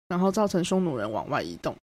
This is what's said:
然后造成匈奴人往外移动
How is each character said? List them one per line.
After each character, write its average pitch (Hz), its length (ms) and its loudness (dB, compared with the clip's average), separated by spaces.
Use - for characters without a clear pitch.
然 175 100 0
后 190 140 4
造 208 160 2
成 185 160 2
匈 185 180 2
奴 160 140 0
人 107 140 -4
往 107 180 -4
外 131 140 0
移 82 140 -8
动 127 200 -6